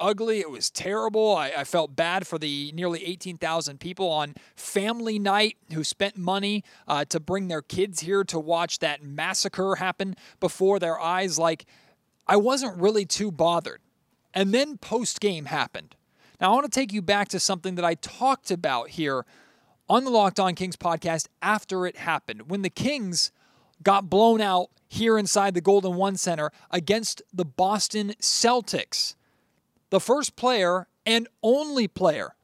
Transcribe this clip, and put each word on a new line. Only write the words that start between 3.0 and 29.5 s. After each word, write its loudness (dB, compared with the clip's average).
eighteen -10
thousand -4
people -4
on -2
family -2
night 2
who -4
spent -4
money, -2
uh, 0
to -2
bring -4
their -6
kids -4
here 0
to -4
watch -2
that -2
massacre -2
happen -4
before 2
their 0
eyes. 0
Like, 2
I 4
wasn't 2
really 2
too -2
bothered. 0
And 2
then 0
post-game -2
happened. -6
Now, 4
I 6
want 2
to -4
take -2
you -4
back 0
to -6
something -2
that -2
I 2
talked -2
about -2
here -2
on 4
the -4
Locked 4
On 2
Kings -6
podcast -4
after -2
it -6
happened, -6
when -4
the -2
Kings -2
got 2
blown 6
out 0
here 2
inside 2
the 0
Golden 4
One 0
Center -2
against 0
the -2
Boston -2
Celtics. 0